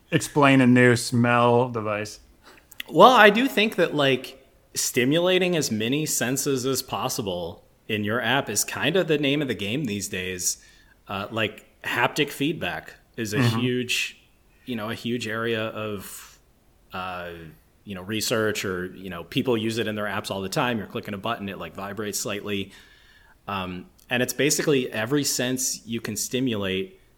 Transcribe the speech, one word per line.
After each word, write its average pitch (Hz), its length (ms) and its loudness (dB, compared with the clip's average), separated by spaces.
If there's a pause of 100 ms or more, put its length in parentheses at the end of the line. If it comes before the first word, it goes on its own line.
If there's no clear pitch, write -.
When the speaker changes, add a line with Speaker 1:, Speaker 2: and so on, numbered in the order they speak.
(120)
Speaker 1:
explain 139 500 4
a 127 60 6
new 123 280 8
smell 120 760 4
device. 107 500 -6 (680)
Speaker 2:
Well, 180 220 10
I 214 200 10
do 233 160 2
think 220 300 0
that, 160 180 0
like, 135 500 0 (300)
stimulating 175 800 2
as 143 160 0
many 120 340 0
senses 135 600 0
as 131 180 0
possible 98 800 -4 (280)
in 107 120 0
your 113 180 -2
app 127 280 0
is 104 140 -2
kind 131 320 -2
of 175 120 2
the 151 100 2
name 147 240 0
of 139 60 -4
the 104 200 -4
game 135 180 -4
these 101 220 -4
days. 92 500 -6 (500)
Uh, 101 220 -6
like, 107 360 -4 (180)
haptic 139 460 0
feedback 95 640 -6 (240)
is 107 160 -6
a - 40 -2
Speaker 1:
Mm-hmm. 117 220 2
Speaker 2:
huge, 123 580 -4 (480)
you 123 100 -6
know, 110 140 -6
a 113 60 -6
huge 117 320 -6
area 113 360 -2
of, 107 760 -10 (540)
uh, 90 380 -10 (520)
you 101 120 -12
know, 90 80 -10
research 107 600 -2
or, 92 220 -4
you 95 240 -12
know, 85 160 -10
people 123 320 0
use 110 200 -2
it 110 100 -2
in 107 80 -4
their 104 100 -6
apps 104 260 -6
all 98 100 -4
the 95 80 -6
time. 123 280 -2
You're 95 100 -8
clicking 107 260 -10
a 98 40 -8
button, 101 320 -6
it, 90 80 -10
like, 82 180 -12
vibrates 101 440 -8
slightly. 101 520 -6 (760)
Um, 92 400 -8 (220)
and 123 140 2
it's 123 100 -4
basically 139 580 0
every 123 320 -2
sense 127 640 -4
you 113 140 -6
can 107 160 -8
stimulate 101 840 -2 (180)